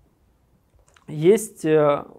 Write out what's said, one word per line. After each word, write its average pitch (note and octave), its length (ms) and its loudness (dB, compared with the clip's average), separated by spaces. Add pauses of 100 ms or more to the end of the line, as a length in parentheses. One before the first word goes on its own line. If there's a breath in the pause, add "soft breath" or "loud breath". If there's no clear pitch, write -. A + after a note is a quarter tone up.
(1080)
есть, F3+ 560 -2
э, D3+ 400 0 (140)